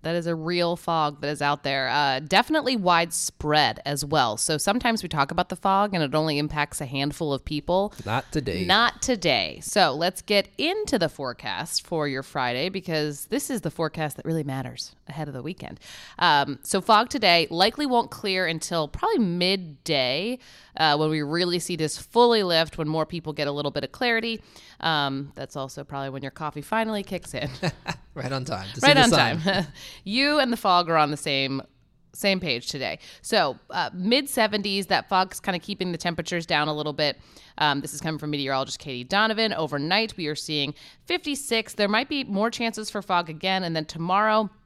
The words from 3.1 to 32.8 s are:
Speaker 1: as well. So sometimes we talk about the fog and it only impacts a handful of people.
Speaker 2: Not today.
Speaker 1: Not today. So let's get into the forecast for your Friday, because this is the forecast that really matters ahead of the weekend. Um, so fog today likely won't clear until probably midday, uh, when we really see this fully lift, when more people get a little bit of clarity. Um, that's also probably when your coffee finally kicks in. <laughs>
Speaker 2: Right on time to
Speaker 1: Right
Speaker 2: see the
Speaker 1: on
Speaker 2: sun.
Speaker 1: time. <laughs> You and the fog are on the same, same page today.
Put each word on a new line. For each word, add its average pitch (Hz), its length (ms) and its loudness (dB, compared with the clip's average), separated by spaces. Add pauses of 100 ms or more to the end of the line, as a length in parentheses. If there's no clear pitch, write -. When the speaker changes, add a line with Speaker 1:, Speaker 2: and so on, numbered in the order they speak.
Speaker 1:
as 143 180 -2
well. 139 320 2
So 156 220 0
sometimes 226 460 0
we 170 60 -8
talk 143 200 0
about 180 200 -2
the 180 60 -6
fog 196 380 2
and 170 100 2
it 139 120 0
only 156 240 2
impacts 147 420 -2
a 139 60 -6
handful 143 480 -2
of 131 100 -6
people. 180 480 -2 (100)
Speaker 2:
Not 113 280 -4
today. 107 340 -2
Speaker 1:
Not 214 380 2
today. 139 580 0
So 165 320 2
let's 165 300 -4
get 202 240 2 (100)
into 392 400 -2
the 170 100 2
forecast 123 760 -6
for 151 220 -2
your 135 160 -4
Friday, 131 460 -2
because 156 560 -4
this 277 260 -4
is 220 100 -2
the 165 80 -2
forecast 156 480 -4
that - 80 -14
really 160 180 -2
matters 131 520 -8 (120)
ahead 147 200 -8
of 139 80 -12
the 123 80 -10
weekend. - 360 -10 (380)
Um, 143 460 4
so 190 180 0
fog 214 280 6
today 170 420 4
likely 214 340 2
won't 240 240 2
clear 185 380 -2
until 160 400 -2
probably 427 320 0
midday, 175 1200 0 (380)
uh, 151 200 4
when 156 140 2
we 156 100 0
really 175 380 0
see 175 160 -4
this 151 240 -2
fully 233 420 4
lift, 165 380 2
when 156 80 -2
more 156 180 0
people 160 280 -8
get 143 140 -2
a 143 40 -2
little 143 200 -2
bit 143 120 -4
of 131 80 -8
clarity. 226 500 -2 (380)
Um, 139 560 -2
that's - 200 -12
also 139 280 -10
probably 139 260 -8
when 135 140 -10
your 135 80 -8
coffee 151 320 -8
finally 220 400 -2
kicks - 320 -8
in. 127 160 -4 (100)
<laughs> 170 80 0 (440)
Speaker 2:
Right 131 200 -6
on 131 100 -4
time 98 300 -6
to - 80 -6
Speaker 1:
Right 269 80 6
Speaker 2:
see 294 60 8
the 269 80 8
Speaker 1:
on 240 60 6
Speaker 2:
sun. 139 300 4
Speaker 1:
time. 180 280 0 (180)
<laughs> - 180 -18
You 277 360 2
and 254 120 2
the 233 60 0
fog 175 320 4
are 165 80 4
on 151 140 6
the 147 60 -4
same, 135 440 -2 (500)
same 190 300 0
page 131 260 -2
today. 123 320 -6 (220)